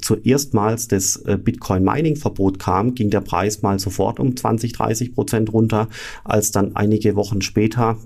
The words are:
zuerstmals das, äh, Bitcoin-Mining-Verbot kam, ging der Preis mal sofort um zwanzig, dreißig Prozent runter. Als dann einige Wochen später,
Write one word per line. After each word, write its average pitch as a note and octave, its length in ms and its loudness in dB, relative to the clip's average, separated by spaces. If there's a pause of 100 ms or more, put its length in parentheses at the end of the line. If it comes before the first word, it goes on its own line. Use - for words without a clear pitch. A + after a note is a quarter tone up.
zuerstmals A#2 840 0
das, - 300 0
äh, G2+ 200 -2
Bitcoin-Mining-Verbot G2 1200 0
kam, G2 360 0
ging G#2+ 140 0
der G2 120 2
Preis F#2+ 400 -2
mal G2 180 0
sofort G2+ 400 -2
um B2+ 160 0
zwanzig, A2+ 380 -2
dreißig A2+ 400 -2
Prozent G#2+ 400 0
runter. A2 340 4 (360)
Als - 280 0
dann G2 240 0
einige G#2+ 400 2
Wochen G2+ 260 0
später, A2+ 640 0